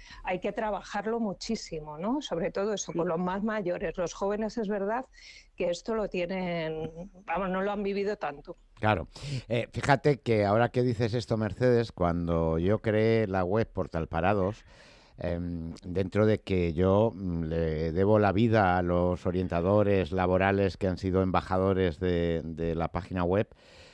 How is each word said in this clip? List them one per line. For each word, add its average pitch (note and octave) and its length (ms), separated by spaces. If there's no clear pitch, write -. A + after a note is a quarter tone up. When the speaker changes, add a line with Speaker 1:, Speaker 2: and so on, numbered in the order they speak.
Speaker 1:
hay F#3 160
que G3+ 120
trabajarlo G#3+ 680
muchísimo, E3+ 800
¿no? A#3+ 240
Sobre E3+ 280
todo G3+ 220
eso, F#3+ 200
Speaker 2:
Sí. E3+ 60
Speaker 1:
con E3+ 100
los E3 100
más F#3 240
mayores. F#3+ 560
Los E3+ 160
jóvenes G#3 420
es A3 120
verdad G#3 360
que - 140
esto A3 260
lo G#3 140
tienen, E3+ 1000
vamos, F3+ 240
no F#3+ 100
lo G3+ 100
han G#3 120
vivido G3+ 340
tanto. D3 400
Speaker 3:
Claro. G2+ 280
Eh, A#2 220
fíjate C#3+ 480
que G#2+ 260
ahora A2+ 240
que B2+ 120
dices A#2 300
esto, A2+ 240
Mercedes, A#2 560
cuando E2+ 680
yo G2 220
creé A2 460
la F#2+ 180
web G#2 260
Portal E2 360
Parados, F#2+ 580
em, F2 640
dentro F#2+ 440
de G#2+ 160
que F2+ 320
yo, F#2+ 380
mm, F2 340
le D#2+ 460
debo G2+ 280
la G2+ 100
vida G2+ 480
a F2+ 40
los F2 440
orientadores F#2 840
laborales F#2 640
que G2+ 100
han F2+ 100
sido F#2+ 260
embajadores F#2 760
de, E2+ 460
de E2 320
la D#2+ 160
página F2 320
web, F#2+ 240